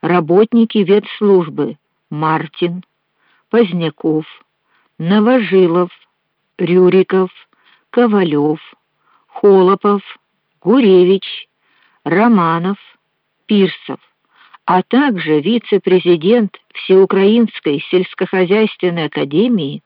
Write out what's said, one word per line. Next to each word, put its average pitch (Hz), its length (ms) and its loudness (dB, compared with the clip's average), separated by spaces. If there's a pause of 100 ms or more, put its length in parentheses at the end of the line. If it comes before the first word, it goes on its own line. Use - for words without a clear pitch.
работники 180 760 0
ветслужбы 190 1000 -2 (320)
Мартин, 160 760 -6 (640)
Поздняков, 165 800 -2 (720)
Новожилов, 185 920 0 (680)
Рюриков, 185 720 2 (600)
Ковалев, 160 720 0 (680)
Холопов, 196 760 2 (600)
Гуревич, 190 880 2 (560)
Романов, 185 720 0 (680)
Пирсов, 196 520 -2 (680)
а 185 160 0
также 180 580 0
вице-президент 185 1200 0 (140)
Всеукраинской 196 1160 0
сельскохозяйственной 185 1160 -2
академии 147 800 -2